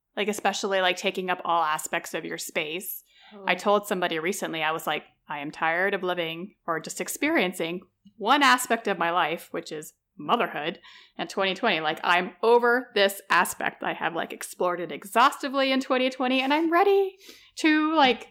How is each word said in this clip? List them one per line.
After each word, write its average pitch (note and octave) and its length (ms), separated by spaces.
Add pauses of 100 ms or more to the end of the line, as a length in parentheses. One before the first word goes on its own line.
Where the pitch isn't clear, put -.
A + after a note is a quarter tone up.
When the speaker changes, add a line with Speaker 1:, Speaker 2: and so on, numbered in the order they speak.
(160)
Speaker 1:
like, G#3 120
especially, G3 520
like, F#3 160
taking F#3+ 340
up F3+ 140
all E3+ 180
aspects D#3 520
of E3 100
your E3 140
space. - 640 (300)
Speaker 2:
Oh. G3 120
Speaker 1:
I F3+ 80
told G3+ 320
somebody F3+ 320
recently, D#3+ 440
I D#3 100
was D#3+ 160
like, D3+ 160 (240)
"I D3+ 100
am D3 140
tired F3 420
of F3+ 80
living E3+ 520 (120)
or D#3+ 140
just - 200
experiencing F#3 840 (340)
one B3+ 260
aspect B3 460
of F#3+ 100
my E3+ 120
life, E3+ 420
which E3+ 180
is D#3 220 (260)
motherhood E3+ 640 (360)
in F3 120
twenty F#3+ 260
twenty. F#3+ 260
Like, D#3 220
I'm F3+ 300 (100)
over A#3+ 520
this G3 360
aspect. - 540
I - 100
have, E3 220
like, - 160
explored - 480
it E3 100
exhaustively C4+ 800
in C4 100
twenty C4 300
twenty, C4 300
and C4 120
I'm D#4+ 200
ready G4 420 (460)
to, D#4 340
like, C4 360